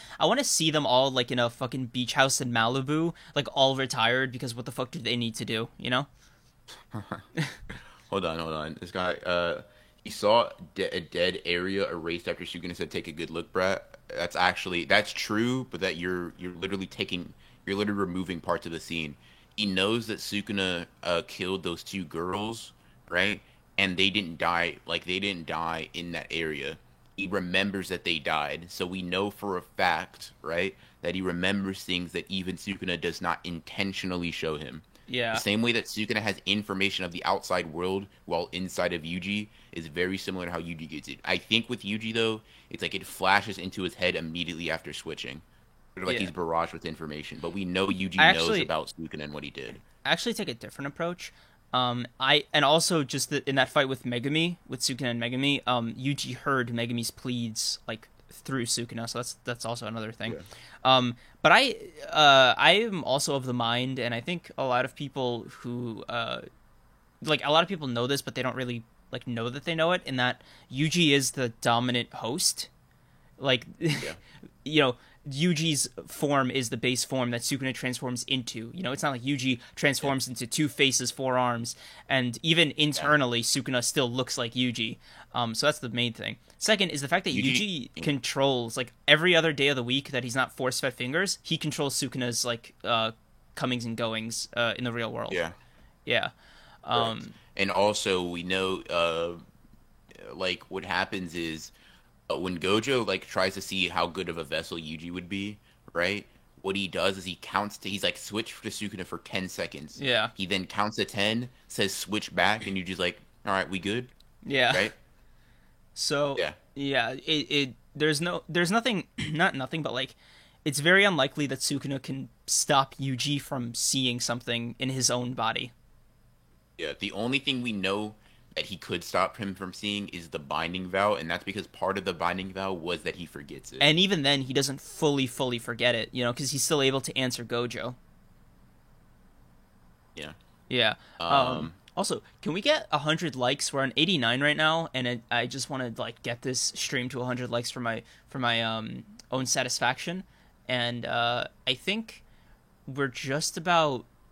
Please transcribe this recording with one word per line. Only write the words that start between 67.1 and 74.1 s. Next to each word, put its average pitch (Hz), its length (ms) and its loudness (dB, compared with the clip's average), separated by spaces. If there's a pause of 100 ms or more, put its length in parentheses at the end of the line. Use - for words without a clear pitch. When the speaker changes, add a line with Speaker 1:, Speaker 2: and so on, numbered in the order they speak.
Speaker 1:
like, 151 220 0
a 139 60 2
lot 156 120 6
of 175 60 -2
people 156 200 -6
know 120 180 0
this, 139 160 0
but 123 120 -10
they 127 80 -4
don't 123 140 -2
really, 123 280 -6 (260)
like, 127 160 -8
know 117 240 -2
that 135 140 -10
they 170 100 -2
know 160 180 4
it, 180 140 0
in 131 100 -2
that 123 260 0 (300)
Yuji 151 380 4
is 139 220 4
the 123 180 -2 (100)
dominant 120 540 2
host. - 540 -2 (720)
Like, 131 340 2
<laughs> - 60 -20
Speaker 2:
Yeah. 147 360 -2 (500)